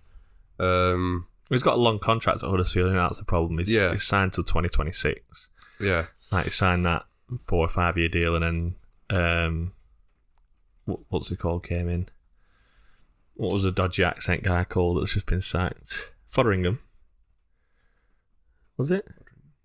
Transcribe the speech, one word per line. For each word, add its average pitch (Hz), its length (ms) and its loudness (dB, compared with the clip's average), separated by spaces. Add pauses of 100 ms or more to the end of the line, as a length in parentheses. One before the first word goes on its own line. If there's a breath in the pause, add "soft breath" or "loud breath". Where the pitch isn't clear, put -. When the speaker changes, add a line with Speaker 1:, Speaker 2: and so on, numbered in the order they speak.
(580)
Speaker 1:
Um, 90 720 2 (220)
Speaker 2:
He's 123 120 2
got 127 160 2
a - 20 2
long 113 180 4
contract 113 440 0
at - 80 -4
Huddersfield, 90 400 2
and 92 80 2
that's 87 200 0
the - 60 -14
problem. 85 340 2
He's, 87 120 -2
Speaker 1:
Yeah. 101 220 4
Speaker 2:
he's 101 120 -2
signed 95 300 2
till 85 100 -2
twenty 85 240 2
twenty-six. - 800 -2 (320 soft breath)
Speaker 1:
Yeah. 90 260 0 (240)
Speaker 2:
Like, 92 140 0
he - 60 -4
signed 90 340 2
that 85 220 0 (400)
four 85 180 2
or 80 60 0
five 87 260 0
year 85 140 0
deal, 85 260 0
and 82 80 0 (640)
then, 95 100 0
um, 85 540 0 (1120)
wh-, - 240 -8
what's - 200 -4
it 95 80 -6
called, 87 260 -4
came 87 240 -4
in? 87 200 -4 (1200)
What 95 220 -4
was 98 80 0
the 95 100 2
dodgy 90 320 0
accent - 380 -2
guy 90 220 0
called 87 360 0
that's - 140 -2
just 101 100 -2
been - 160 0
sacked? - 720 -6 (160)
Fotheringham. 98 540 0 (2000)
Was 139 140 -2
it? 190 160 -2 (580)